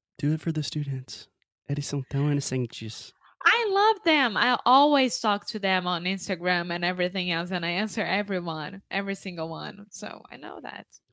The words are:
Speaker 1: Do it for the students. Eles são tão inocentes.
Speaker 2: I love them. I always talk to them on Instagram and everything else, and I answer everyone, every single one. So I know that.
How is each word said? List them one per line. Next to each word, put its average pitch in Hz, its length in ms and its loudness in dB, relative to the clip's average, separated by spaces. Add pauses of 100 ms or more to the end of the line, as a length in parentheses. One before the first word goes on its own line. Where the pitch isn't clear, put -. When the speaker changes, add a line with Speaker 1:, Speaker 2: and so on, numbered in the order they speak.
(180)
Speaker 1:
Do 147 140 2
it 156 80 0
for 170 100 -2
the 151 120 -2
students. 139 680 -6 (400)
Eles 143 180 -2
são 139 220 -2
tão 143 240 2
inocentes. 127 800 -4 (320)
Speaker 2:
I 440 260 4
love 403 340 2
them. 277 320 4
I 240 280 2
always 269 560 6
talk 208 280 0
to 220 100 -6
them 185 280 2
on 175 180 -2
Instagram 180 680 0
and 175 100 -2
everything 180 460 0
else, 170 200 -2
and 175 140 0
I 170 60 0
answer 202 320 -2
everyone, 180 880 -4
every 196 240 -4
single 175 340 -6
one. 156 420 -10
So - 400 -12
I - 60 -14
know - 260 -14
that. - 240 -12 (260)